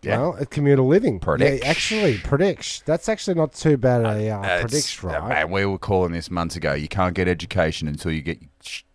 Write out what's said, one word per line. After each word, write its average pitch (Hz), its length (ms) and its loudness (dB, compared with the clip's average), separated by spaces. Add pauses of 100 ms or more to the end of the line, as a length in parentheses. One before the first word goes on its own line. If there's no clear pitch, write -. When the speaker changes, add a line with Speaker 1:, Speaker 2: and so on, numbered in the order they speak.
Speaker 1:
Yeah. 98 180 -2
Speaker 2:
well, 160 160 -2
it's 139 140 -6
communal 143 380 4
living. 156 320 4
Speaker 1:
Predict. 135 440 2
Speaker 2:
Yeah, 131 60 -2
actually, 170 480 0
predict. - 680 -2
That's 156 200 0
actually 202 280 -2
not 156 180 0
too 151 240 4
bad 123 260 4
a, 107 280 0
uh, 104 100 -4
Speaker 1:
Uh, 90 220 0
it's, 143 340 -2
Speaker 2:
predict, - 60 -14
Speaker 1:
uh, 92 40 -4 (140)
Speaker 2:
right? 101 80 -6
Speaker 1:
man, 78 220 0
we 98 140 0
were 98 120 -2
calling 92 340 2
this 85 200 -6
months 85 240 -4
ago. 76 180 -2
You 73 140 -4
can't 92 260 0
get 90 140 0
education 82 600 -2
until 73 240 -6
you 80 100 -4
get 78 200 -8
your - 80 -20 (140)
sh-, - 180 -14 (140)